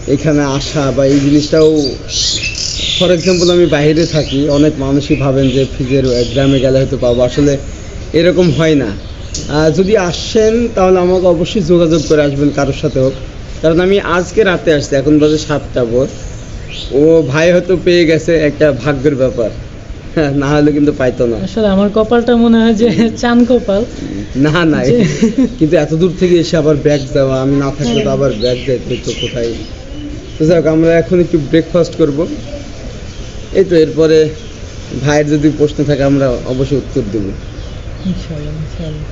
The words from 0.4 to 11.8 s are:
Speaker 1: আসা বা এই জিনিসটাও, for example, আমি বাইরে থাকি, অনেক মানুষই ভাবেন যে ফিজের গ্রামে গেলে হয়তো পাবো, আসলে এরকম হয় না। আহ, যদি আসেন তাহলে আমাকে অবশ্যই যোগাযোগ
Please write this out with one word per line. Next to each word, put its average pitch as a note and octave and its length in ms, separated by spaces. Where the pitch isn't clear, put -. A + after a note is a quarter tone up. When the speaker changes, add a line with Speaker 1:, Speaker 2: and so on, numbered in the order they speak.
Speaker 1:
আসা C#3 520
বা C#3 100
এই C#3+ 140
জিনিসটাও, D3+ 600
for F3+ 80
example, F3 440
আমি F3 140
বাইরে D3+ 400
থাকি, C#3+ 420
অনেক D3 300
মানুষই C#3 380
ভাবেন C3+ 340
যে C3+ 160
ফিজের C3 280
গ্রামে C3+ 280
গেলে C3 180
হয়তো C3 220
পাবো, B2 220
আসলে C#3+ 340
এরকম E3+ 380
হয় D#3 240
না। C3+ 120
আহ, D#3 220
যদি F#3+ 260
আসেন A3 760
তাহলে F#3 240
আমাকে F3+ 280
অবশ্যই F3 340
যোগাযোগ E3 480